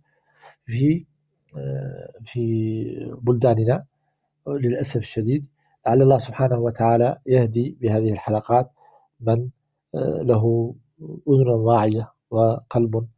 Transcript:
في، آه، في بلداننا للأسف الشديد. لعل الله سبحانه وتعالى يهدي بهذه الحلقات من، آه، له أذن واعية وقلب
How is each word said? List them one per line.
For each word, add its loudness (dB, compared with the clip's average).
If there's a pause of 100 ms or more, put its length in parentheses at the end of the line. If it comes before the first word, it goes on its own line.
(680)
في، 0 (500)
آه، -10 (120)
في -4
بلداننا 2 (640)
للأسف -4
الشديد. -4 (400)
لعل 4
الله 6
سبحانه -2
وتعالى 2
يهدي 0
بهذه 0
الحلقات 0 (500)
من، 0 (460)
آه، -4
له 2 (280)
أذن 2
واعية 2 (180)
وقلب 0